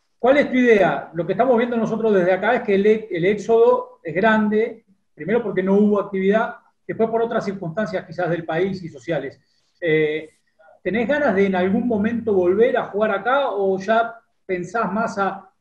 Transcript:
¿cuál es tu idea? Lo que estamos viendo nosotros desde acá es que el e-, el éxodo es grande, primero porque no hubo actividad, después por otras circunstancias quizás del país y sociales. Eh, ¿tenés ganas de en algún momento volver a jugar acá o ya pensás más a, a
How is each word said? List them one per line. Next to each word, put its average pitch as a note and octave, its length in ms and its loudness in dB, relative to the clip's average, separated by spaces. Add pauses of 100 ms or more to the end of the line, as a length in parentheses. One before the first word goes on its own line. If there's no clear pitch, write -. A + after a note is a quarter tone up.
(180)
¿cuál C4 200 4
es B3 120 2
tu B3 60 -2
idea? G3 580 4
Lo E3 120 -4
que F#3 60 -4
estamos A#3 240 2
viendo A#3+ 200 0
nosotros A3 380 0
desde F#3 180 4
acá G#3 240 0
es A#3+ 60 -2
que G3+ 120 0
el G3 120 2
e-, A3 240 2
el E3+ 160 -2
éxodo A3+ 760 2
es D#3 120 -10
grande, G#3+ 680 0 (300)
primero G#3 280 -2
porque F#3 200 -4
no F#3+ 120 2
hubo G#3 260 4
actividad, G3 560 -2 (300)
después A3 220 -2
por A3+ 140 -2
otras A3+ 220 -4
circunstancias F#3+ 640 -6
quizás E3+ 220 -6
del E3 160 -4
país F#3 380 -4
y D#3+ 60 -14
sociales. C#3 520 -8 (400)
Eh, D#3 500 0 (520)
¿tenés G#3 260 -2
ganas C#4+ 260 0
de G3 120 2
en F#3+ 80 0
algún F#3+ 320 0
momento A3+ 480 -2
volver G3 420 2
a G#3 100 -2
jugar G#3+ 260 -2
acá A#3+ 380 0
o G3 280 -2
ya A3 380 -2 (280)
pensás F#3 480 -4
más A3 260 -4
a, G3 100 -2
a - 220 -10 (100)